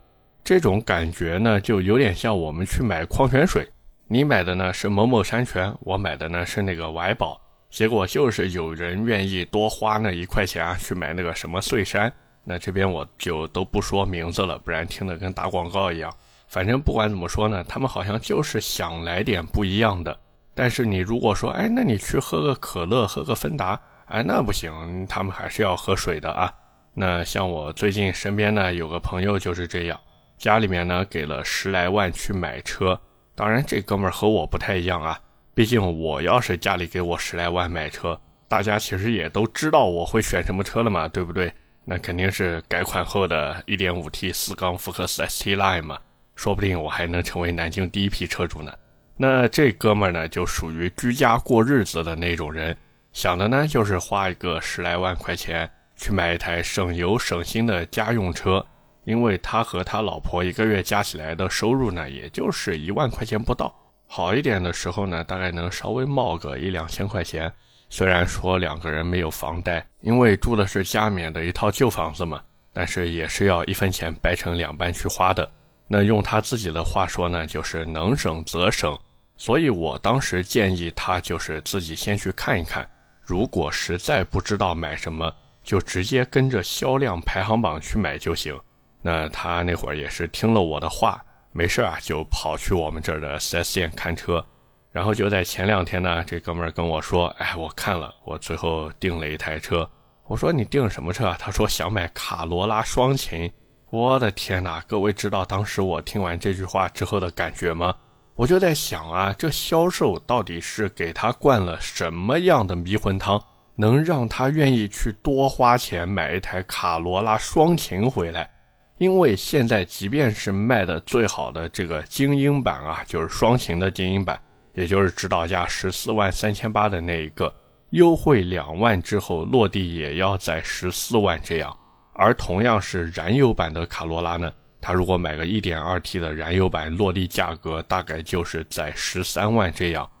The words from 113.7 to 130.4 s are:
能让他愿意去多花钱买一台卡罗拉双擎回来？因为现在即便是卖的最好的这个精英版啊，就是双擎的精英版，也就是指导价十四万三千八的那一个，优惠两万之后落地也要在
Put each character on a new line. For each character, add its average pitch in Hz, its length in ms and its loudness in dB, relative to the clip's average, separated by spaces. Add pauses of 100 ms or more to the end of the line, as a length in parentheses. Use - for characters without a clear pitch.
能 110 300 6
让 147 240 0
他 127 200 0
愿 147 240 4
意 110 140 4
去 - 280 -2
多 135 340 2
花 123 280 4
钱 87 320 -2
买 85 260 0
一 92 40 0
台 92 240 -6
卡 85 380 -2
罗 90 200 0
拉 110 160 2
双 160 400 4
擎 101 320 0
回 90 220 -2
来？ 82 180 -6 (500)
因 185 200 6
为 151 160 8
现 127 320 2
在 110 180 2
即 - 240 -8
便 135 220 4
是 101 220 -2
卖 107 320 2
的 85 160 -2
最 117 260 2
好 67 240 -4
的 80 180 -6
这 92 160 -4
个 82 200 -4
精 139 320 2
英 139 260 4
版 82 180 0
啊， 78 280 -6
就 85 120 -2
是 82 80 -2
双 120 300 4
擎 85 220 -2
的 95 100 2
精 92 180 -2
英 95 160 2
版， 90 160 -4 (340)
也 90 140 -2
就 98 120 4
是 95 80 6
指 90 200 -4
导 87 180 2
价 90 220 0
十 - 240 -2
四 - 180 -4
万 104 220 4
三 107 200 0
千 110 200 -4
八 107 160 4
的 95 120 -2
那 82 240 -2
一 78 40 -10
个， 76 240 -2 (380)
优 170 260 8
惠 143 240 6
两 85 360 -4
万 104 240 4
之 101 200 0
后 82 240 -2
落 113 240 4
地 90 260 -2
也 76 220 -4
要 95 200 2
在 80 280 -2